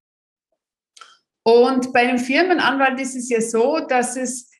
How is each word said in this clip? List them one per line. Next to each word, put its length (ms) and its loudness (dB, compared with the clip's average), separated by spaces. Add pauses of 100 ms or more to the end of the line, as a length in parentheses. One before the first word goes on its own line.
(1400)
Und 500 2
bei 60 4
einem 180 0
Firmenanwalt 800 0
ist 160 -8
es 140 -10
ja 100 0
so, 380 0
dass 400 -2
es, 420 -8